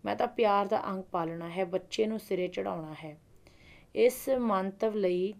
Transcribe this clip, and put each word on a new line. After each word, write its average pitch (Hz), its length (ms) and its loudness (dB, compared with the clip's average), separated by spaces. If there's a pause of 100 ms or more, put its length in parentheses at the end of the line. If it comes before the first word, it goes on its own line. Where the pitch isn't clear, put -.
ਮੈਂ 208 120 0
ਤਾਂ 240 100 2
ਪਿਆਰ 202 400 4
ਦਾ 208 240 0
ਅੰਗ 190 120 -4
ਪਾਲਣਾ 170 460 -4
ਹੈ, 180 160 -2
ਬੱਚੇ 185 420 -2
ਨੂੰ 220 120 -2
ਸਿਰੇ 180 300 -2
ਚੜ੍ਹਾਉਣਾ 180 460 -6 (100)
ਹੈ। 151 140 -14 (800)
ਇਸ 247 320 4
ਮੰਤਵ 214 640 0
ਲਈ 190 460 0